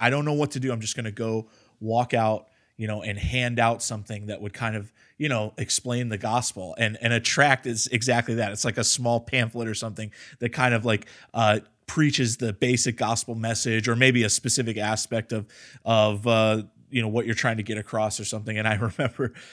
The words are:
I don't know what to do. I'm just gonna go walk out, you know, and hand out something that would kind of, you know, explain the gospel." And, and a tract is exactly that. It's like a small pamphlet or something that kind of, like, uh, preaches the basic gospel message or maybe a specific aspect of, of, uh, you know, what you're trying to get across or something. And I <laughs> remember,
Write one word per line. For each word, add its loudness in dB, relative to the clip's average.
I 4
don't 0
know 0
what 0
to -4
do. -2
I'm -4
just -6
gonna -6
go -4
walk 0
out, 2
you -6
know, -4
and -6
hand 0
out 2
something -8
that -8
would -8
kind -4
of, -8
you -2
know, -2
explain -2
the -4
gospel." -4
And, 0
and 2
a 2
tract 4
is -2
exactly 0
that. -2
It's -4
like -2
a 0
small 2
pamphlet -2
or -4
something -8
that -2
kind 4
of, 2
like, 2
uh, 4
preaches 2
the -2
basic 2
gospel -2
message -2
or 2
maybe 6
a 2
specific -2
aspect -2
of, -4
of, 4
uh, 4
you -2
know, -2
what 0
you're 0
trying -2
to -4
get -6
across -2
or -8
something. -6
And 0
I 4
<laughs> -2
remember, -2